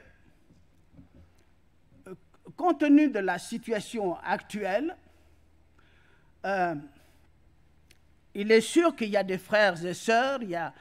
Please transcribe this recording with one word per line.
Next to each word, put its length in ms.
euh, 80
compte 240
tenu 300
de 100
la 200
situation 800
actuelle, 760
euh, 300
il 200
est 80
sûr 340
qu'il 140
y 80
a 60
des 160
frères 440
et 100
sœurs, 500
il 80
y 40
a 260